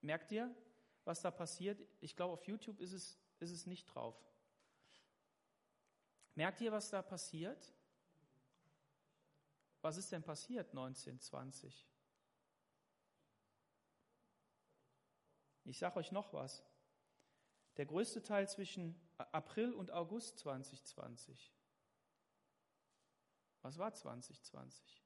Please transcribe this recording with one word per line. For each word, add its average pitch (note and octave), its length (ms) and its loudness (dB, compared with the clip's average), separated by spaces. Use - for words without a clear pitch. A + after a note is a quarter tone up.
Merkt D#3 300 2
ihr, A#3 200 2
was E3 160 2
da F#3 80 4
passiert? F3+ 500 0
Ich - 160 -6
glaube, F3 180 2
auf E3+ 140 -6
YouTube G#3+ 320 -2
ist F#3 140 -2
es, - 260 -6
ist E3+ 120 -2
es E3+ 160 -6
nicht F3+ 180 -6
drauf. A#2 340 -4
Merkt F#3 280 4
ihr, A3+ 100 4
was G#3 180 2
da F#3+ 140 2
passiert? F3 680 -4
Was D#3+ 160 2
ist F#3 140 -4
denn E3 120 0
passiert E3+ 500 -2
neunzehn, C3 460 -4
zwanzig? - 680 -8
Ich C3 120 -6
sag F3+ 180 4
euch E3 160 2
noch G#3 220 0
was. C3+ 300 -4
Der C#3+ 80 2
größte G#3 380 4
Teil G3 260 6
zwischen F3 500 -2
A-, - 140 -4
April A3 420 4
und F#3 180 -2
August F3 480 0
zwanzig C3 440 -2
zwanzig. - 680 -10
Was C#3 160 -4
war G#3+ 160 4
zwanzig B2 480 -6
zwanzig? - 640 -14